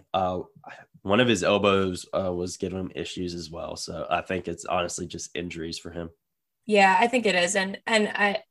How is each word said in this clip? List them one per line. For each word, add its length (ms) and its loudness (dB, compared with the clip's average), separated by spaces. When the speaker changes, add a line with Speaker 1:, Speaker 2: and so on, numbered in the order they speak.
Speaker 1:
Uh, 300 0
one 160 4
of 80 6
his 160 4
elbows, 680 4
uh, 220 0
was 240 -4
giving 220 -4
him 160 -6
issues 400 -6
as 160 -10
well. 240 -10
So 340 -8
I 120 0
think 260 -4
it's 180 -8
honestly 400 -2
just 300 -12
injuries 420 -8
for 140 -14
him. 180 -8
Speaker 2:
Yeah, 340 6
I 80 4
think 180 2
it 100 2
is. 200 2
And, 300 -2
and 220 2
I, 440 0